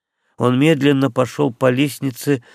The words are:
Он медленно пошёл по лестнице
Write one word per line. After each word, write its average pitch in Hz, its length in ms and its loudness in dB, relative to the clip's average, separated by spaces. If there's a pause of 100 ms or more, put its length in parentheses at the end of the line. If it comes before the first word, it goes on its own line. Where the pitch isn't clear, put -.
(360)
Он 123 240 0
медленно 139 500 2
пошёл 127 440 -2
по 131 160 0
лестнице 135 760 -4 (120)